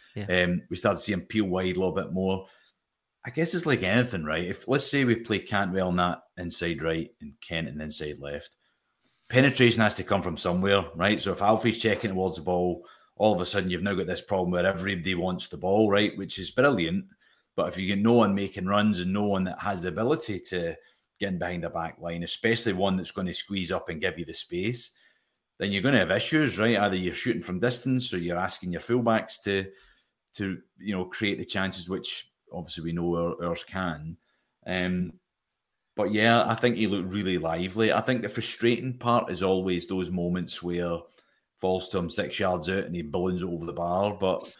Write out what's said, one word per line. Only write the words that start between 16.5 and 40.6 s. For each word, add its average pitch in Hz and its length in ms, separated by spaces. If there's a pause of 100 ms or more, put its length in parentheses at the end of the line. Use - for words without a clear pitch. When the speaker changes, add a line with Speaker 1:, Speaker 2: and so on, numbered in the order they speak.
Speaker 2:
brilliant. 98 540 (500)
But 85 120
if 90 100
you 95 100
get 101 120
no 113 140
one 107 220
making 98 300
runs 101 340
and 92 140
no 104 120
one 98 200
that 90 140
has 92 220
the 90 80
ability 110 500 (100)
to 85 260 (440)
get 101 100
in 90 100
behind 87 240
the 82 60
back 82 300
line, 85 240
especially 113 500
one 95 220
that's 90 160
gonna 92 220
squeeze 95 380
up 90 180
and 82 120
give 90 180
you 85 60
the - 80
space, 101 580 (680)
then 101 120
you're 98 120
gonna 131 160
have 87 120
issues, 123 460
right? 110 200
Either 98 200
you're 90 160
shooting - 300
from 92 160
distance 127 540
or 92 40
you're 85 200
asking 92 340
your 85 100
fullbacks 117 600
to, 95 280 (640)
to, 95 260 (180)
you 101 160
know, 92 120
create 98 320
the 87 80
chances, 92 420
which - 420 (220)
obviously 82 320
we 82 80
know 85 240
our, 85 340
ours 85 140
can. 85 540 (480)
Um, 90 480 (800)
but 104 160
yeah, 113 360
I 113 80
think 120 200
he 104 120
looked 92 260
really 95 240
lively. 90 560
I 104 80
think 127 220
the 101 60
frustrating 120 680
part 120 340
is 90 120
always 92 420
those 92 240
moments 87 540